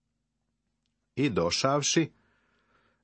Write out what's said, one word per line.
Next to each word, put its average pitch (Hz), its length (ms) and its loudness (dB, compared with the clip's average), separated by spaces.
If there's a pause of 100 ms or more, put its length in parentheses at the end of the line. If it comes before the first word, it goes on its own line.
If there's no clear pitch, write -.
(1160)
"I 143 140 0
došavši, 135 800 0 (920)